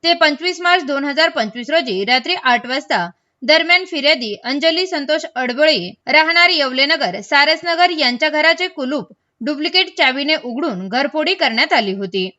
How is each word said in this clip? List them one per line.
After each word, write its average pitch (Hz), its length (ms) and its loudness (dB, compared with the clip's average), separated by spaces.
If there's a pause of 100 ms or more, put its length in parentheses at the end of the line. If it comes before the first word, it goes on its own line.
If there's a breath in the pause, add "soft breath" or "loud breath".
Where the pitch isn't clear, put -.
ते 339 100 2
पंचवीस 330 480 0
मार्च 359 220 2
दोन 277 220 -2
हजार 294 240 2
पंचवीस 240 400 -4
रोजी 247 360 0
रात्री 262 380 0
आठ 240 220 2
वाजता 247 440 -4 (320)
दरम्यान 330 440 2
फिर्यादी 277 480 0 (100)
अंजली 320 440 0
संतोष 311 380 -2 (100)
अडबळे, 247 560 0 (160)
राहणार 330 420 4
येवलेनगर, 269 720 0
सारसनगर 330 680 2
यांच्या 294 400 0
घराचे 330 380 2
कुलूप 269 460 -6 (280)
डुप्लिकेट 302 560 -2
चावीने 285 380 0
उघडून 233 520 -6
घरफोडी 294 460 -2
करण्यात 277 400 0
आली 208 200 0
होती. 190 460 -4